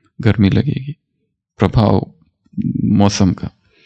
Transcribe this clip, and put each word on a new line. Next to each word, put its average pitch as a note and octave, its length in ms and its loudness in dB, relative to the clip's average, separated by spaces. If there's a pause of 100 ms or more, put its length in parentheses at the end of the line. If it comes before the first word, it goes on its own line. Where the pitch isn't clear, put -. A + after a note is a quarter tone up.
(220)
गर्मी G2 280 2
लगेगी, C3+ 460 -2 (640)
प्रभाव - 560 0 (680)
मौसम G2+ 500 2
का। - 140 -10 (380)